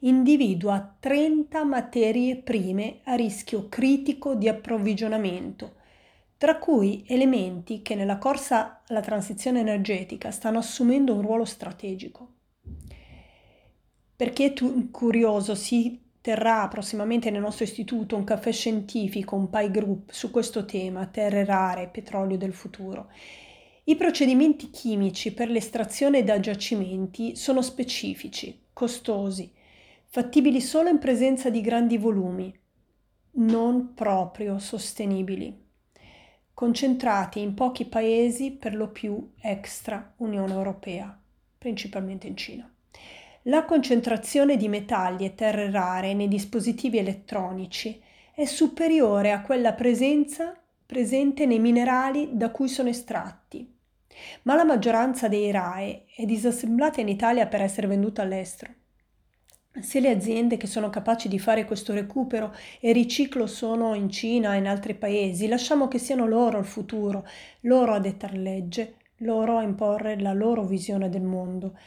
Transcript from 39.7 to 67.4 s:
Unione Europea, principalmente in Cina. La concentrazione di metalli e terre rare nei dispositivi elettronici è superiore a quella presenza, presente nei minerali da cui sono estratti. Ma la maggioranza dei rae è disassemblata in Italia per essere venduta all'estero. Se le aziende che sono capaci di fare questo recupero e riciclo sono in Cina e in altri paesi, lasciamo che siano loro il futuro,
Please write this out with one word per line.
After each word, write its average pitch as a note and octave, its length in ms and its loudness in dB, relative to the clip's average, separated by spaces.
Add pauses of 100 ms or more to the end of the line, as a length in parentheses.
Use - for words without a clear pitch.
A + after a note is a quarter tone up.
Unione G3+ 340 -4
Europea, F#3+ 680 -6 (380)
principalmente G3 680 -8
in G3 100 -10
Cina. A3+ 340 -12 (760)
La D4+ 180 4
concentrazione C4+ 920 2
di G#3+ 120 2
metalli G3 560 -2
e F#3+ 100 -4
terre G#3 360 0
rare F#3+ 440 0
nei G3+ 140 2
dispositivi A3 680 0
elettronici F#3+ 1040 -6 (340)
è D4+ 100 0
superiore C4+ 880 4
a G3+ 80 -2
quella A#3+ 320 2
presenza, C#4+ 800 2 (320)
presente C4+ 600 2
nei A#3 120 4
minerali B3+ 760 2
da A#3 180 0
cui C4+ 180 -2
sono B3+ 220 0
estratti. G#3 800 -8 (720)
Ma C4 120 2
la E4 100 6
maggioranza A#3+ 640 2
dei G#3 240 2
rae F#3+ 540 -4 (100)
è A3+ 100 -6
disassemblata A#3 760 2
in G#3+ 80 0
Italia A3+ 380 2
per G3+ 160 0
essere G3 240 0
venduta G3+ 360 0
all'estero. F#3+ 520 -6 (1080)
Se C4 200 0
le B3+ 100 6
aziende A3+ 480 0
che A3 80 -6
sono G#3+ 240 -4
capaci A3 380 -2
di F#3+ 100 -2
fare G#3+ 260 2
questo G#3 300 -6
recupero G#3+ 600 -4 (240)
e A#3 140 4
riciclo B3 540 2
sono A3+ 480 -2
in G3+ 160 -2
Cina A3+ 440 0
e G3 40 2
in G3 100 0
altri G3+ 260 -4
paesi, G3+ 540 -2
lasciamo B3+ 400 2
che B3+ 100 -2
siano B3 280 0
loro A3 320 2
il G3 80 -2
futuro, G3+ 600 -4 (340)